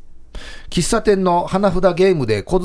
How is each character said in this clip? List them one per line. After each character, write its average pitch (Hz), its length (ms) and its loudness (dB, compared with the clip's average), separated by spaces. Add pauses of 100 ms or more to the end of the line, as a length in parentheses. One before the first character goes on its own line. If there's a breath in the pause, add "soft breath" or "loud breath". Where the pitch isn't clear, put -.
(680 loud breath)
喫 - 180 -2
茶 220 140 0
店 202 220 2
の 175 240 0
花 196 240 2
札 185 240 2
ゲ 185 160 4
ー 180 40 2
ム 131 120 -2
で 104 160 0
小 185 220 0